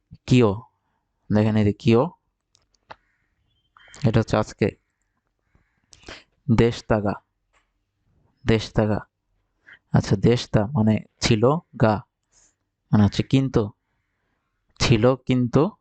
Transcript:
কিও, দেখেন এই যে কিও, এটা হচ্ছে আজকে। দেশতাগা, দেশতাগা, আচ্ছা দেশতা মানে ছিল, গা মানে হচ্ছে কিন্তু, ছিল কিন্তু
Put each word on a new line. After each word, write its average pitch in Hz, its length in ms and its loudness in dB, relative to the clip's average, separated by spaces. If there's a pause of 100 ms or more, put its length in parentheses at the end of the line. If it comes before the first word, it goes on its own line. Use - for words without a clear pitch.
(260)
কিও, 117 360 2 (720)
দেখেন 107 200 2
এই 107 100 2
যে 104 80 0
কিও, 117 380 0 (2000)
এটা 113 120 0
হচ্ছে 110 180 -2
আজকে। - 380 -4 (1800)
দেশতাগা, 110 580 -2 (1300)
দেশতাগা, 107 520 -2 (920)
আচ্ছা - 240 0
দেশতা 113 500 0
মানে 110 320 0 (220)
ছিল, 117 300 0 (320)
গা 107 200 2 (880)
মানে 107 120 4
হচ্ছে 101 200 0
কিন্তু, 131 480 -2 (1080)
ছিল 123 360 2
কিন্তু 131 640 -2